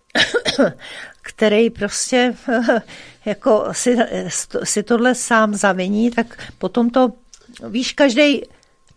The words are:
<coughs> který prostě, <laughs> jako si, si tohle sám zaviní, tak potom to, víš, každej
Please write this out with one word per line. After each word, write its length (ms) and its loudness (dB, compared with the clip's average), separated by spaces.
<coughs> 1040 -2
který 480 2
prostě, 640 -2
<laughs> 460 -16
jako 460 0
si, 260 0
si 200 -2
tohle 320 2
sám 400 2
zaviní, 560 0
tak 160 -2
potom 320 0
to, 200 2
víš, 240 -4
každej 520 2